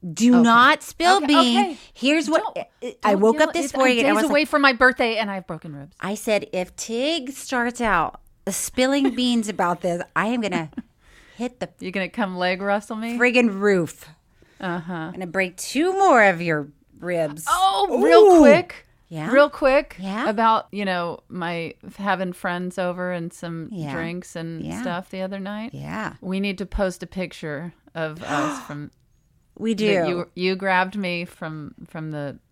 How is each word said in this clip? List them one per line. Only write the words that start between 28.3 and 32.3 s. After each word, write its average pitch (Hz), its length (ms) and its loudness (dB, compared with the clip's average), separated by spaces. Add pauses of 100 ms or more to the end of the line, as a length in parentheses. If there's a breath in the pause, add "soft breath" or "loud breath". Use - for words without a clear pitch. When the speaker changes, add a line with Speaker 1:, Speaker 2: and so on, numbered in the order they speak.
Speaker 2:
from 147 240 -12 (680)
Speaker 1:
We 226 160 -2
Speaker 2:
that 196 40 -4
Speaker 1:
do. 196 320 2
Speaker 2:
you, 175 240 -6
you 185 220 -2
grabbed 185 420 0
me 175 280 -6
from, 156 500 -14 (120)
from 156 240 -12
the 143 260 -10 (140)